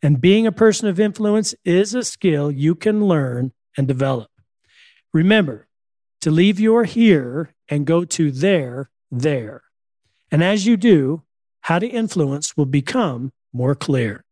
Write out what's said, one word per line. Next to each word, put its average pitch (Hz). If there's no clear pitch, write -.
And 143
being 202
a 214
person 220
of 175
influence 208
is 190
a 247
skill 151
you 147
can 214
learn 131
and 139
develop. 131
Remember 170
to 160
leave 185
your 220
here 165
and 147
go 165
to 160
there, 135
there. 123
And 151
as 196
you 233
do, 165
how 170
to 208
influence 170
will 147
become 135
more 127
clear. 120